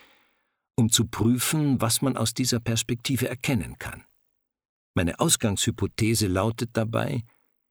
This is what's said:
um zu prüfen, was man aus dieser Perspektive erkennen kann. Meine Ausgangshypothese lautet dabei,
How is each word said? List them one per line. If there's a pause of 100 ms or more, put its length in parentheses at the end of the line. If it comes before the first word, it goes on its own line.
(760)
um
zu
prüfen,
was
man
aus
dieser
Perspektive
erkennen
kann. (920)
Meine
Ausgangshypothese
lautet
dabei, (480)